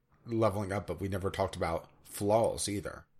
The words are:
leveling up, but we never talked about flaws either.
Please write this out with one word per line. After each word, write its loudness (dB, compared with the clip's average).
leveling 2
up, -2
but -6
we -2
never -2
talked -2
about -2
flaws 2
either. -6